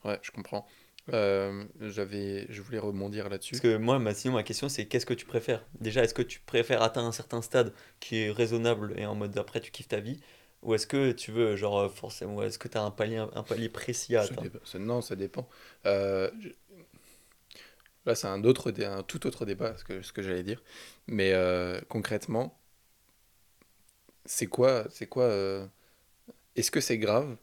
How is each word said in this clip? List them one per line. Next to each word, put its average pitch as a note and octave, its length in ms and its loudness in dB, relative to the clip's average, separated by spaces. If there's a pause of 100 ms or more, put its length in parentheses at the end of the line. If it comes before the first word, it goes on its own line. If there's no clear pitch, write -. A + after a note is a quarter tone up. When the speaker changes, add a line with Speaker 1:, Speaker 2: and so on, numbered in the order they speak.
Speaker 1:
Ouais, G#2 180 -2
je - 100 -12
comprends. - 360 -8 (460)
Euh, G2 500 2 (160)
j'avais, G2+ 680 -4
je G#2 120 -12
voulais A2 180 -6
rebondir G2+ 500 -4
là-dessus. G2 240 -6
Speaker 2:
Parce B2 80 -4
que A#2 160 6
moi, A#2+ 220 4
ma, G#2+ 140 2
sinon, B2+ 200 -2
ma A2 100 2
question, A#2 240 -4
c'est A2+ 200 -4
qu'est-ce B2 180 0
que B2+ 80 0
tu - 120 -6
préfères ? A#2 400 -2 (140)
Déjà, A2+ 240 2
est-ce A2+ 100 4
que - 80 -2
tu - 200 -4
préfères A#2 400 2
atteindre A#2 260 2
un A2+ 60 -2
certain - 280 -6
stade A#2 320 2 (280)
qui - 160 -4
est G#2+ 140 2
raisonnable A2+ 680 2
et G#2 80 -2
en G#2 100 -4
mode G#2 220 -4
après, G#2 240 -4
tu - 100 -16
kiffes - 160 -14
ta G#2 140 -2
vie ? A#2 180 -8 (440)
Ou A2+ 100 2
est-ce G#2+ 120 2
que C#3 280 4
tu - 180 -8
veux, A2 240 4
genre, G2+ 240 2
euh, G2+ 80 4
forcément, G#2 480 -8
ou G#2 80 -4
est-ce G#2 160 -4
que - 80 -10
t'as G#2+ 160 -2
un G#2 80 -2
palier, A2 420 -2
un A2 100 -6
palier A2+ 260 -2
précis - 480 -2
à G#2+ 60 6
Speaker 1:
Ça G2 100 -4
Speaker 2:
atteindre ? - 160 -6
Speaker 1:
dépa-, - 160 -16
ça, - 140 -12
non, A#2 220 -2
ça - 140 -6
dépend. G2 320 -6 (380)
Euh, G2 440 2 (120)
je... G3 80 -12 (1600)
là, A#2+ 80 4
c'est - 140 -2
un G2 160 -2
autre B2 280 6
dé-, G2+ 120 -4
un G2 200 -6
tout - 220 -8
autre B2 200 -4
débat, G2+ 320 -4
ce - 80 -14
que, F#2+ 160 -8
ce - 100 -16
que G#2 100 -8
j'allais F#2 220 -2
dire. G#2 180 -6 (460)
Mais, G2 240 4
euh, F2+ 560 4
concrètement, A2 720 -2 (1700)
c'est - 220 -4
quoi, B2 420 4
c'est - 180 -10
quoi, B2+ 160 2
euh, G2 420 2 (920)
est-ce A#2+ 120 2
que D3+ 120 2
c'est A#2+ 160 2
grave ? A2+ 460 2